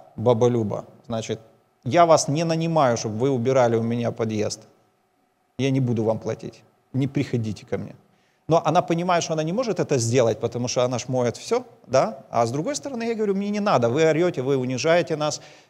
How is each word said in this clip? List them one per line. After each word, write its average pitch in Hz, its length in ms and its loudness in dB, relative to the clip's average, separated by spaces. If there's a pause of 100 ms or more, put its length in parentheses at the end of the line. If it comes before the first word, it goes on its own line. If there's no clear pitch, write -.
(160)
баба 120 340 4
Люба, 113 340 -2 (240)
значит, 113 320 -6 (440)
я 160 220 6
вас 160 240 6
не 160 160 0
нанимаю, 160 520 2
чтобы 107 200 -6
вы 131 120 0
убирали 123 460 2
у 113 80 0
меня 117 280 -2
подъезд. 110 480 -4 (1000)
Я 135 120 0
не 135 100 2
буду 117 220 0
вам 110 160 0
платить. - 440 -10 (300)
Не 135 140 -2
приходите 120 580 -4
ко 101 120 -6
мне». - 180 -10 (520)
Но 165 180 2
она 165 160 2
понимает, 170 420 0
что 165 100 -4
она 156 100 -2
не 160 100 -4
может 226 260 -2
это 143 200 0
сделать, 117 400 2
потому 120 280 -4
что 127 140 -2
она 123 160 0
ж - 120 -8
моет 123 280 -2
все, 240 260 -4 (240)
да? 151 300 0 (120)
А 117 160 2
с 117 60 -2
другой 185 240 -4
стороны, 269 280 -8
я 233 120 -4
говорю: 208 200 -2
«Мне 202 140 -4
не 208 100 -2
надо, 143 300 2
вы 160 220 4
орете, 160 300 0
вы 139 140 0
унижаете 135 600 0
нас, 151 260 -4 (280)